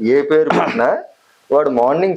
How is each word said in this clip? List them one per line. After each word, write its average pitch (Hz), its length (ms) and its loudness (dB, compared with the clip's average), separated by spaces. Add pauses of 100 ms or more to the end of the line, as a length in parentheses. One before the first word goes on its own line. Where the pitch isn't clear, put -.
ఏ 123 200 2
పేరు 156 280 0
పెట్టినా 233 540 -2 (480)
వాడు 143 180 2
మార్నింగ్ 143 480 0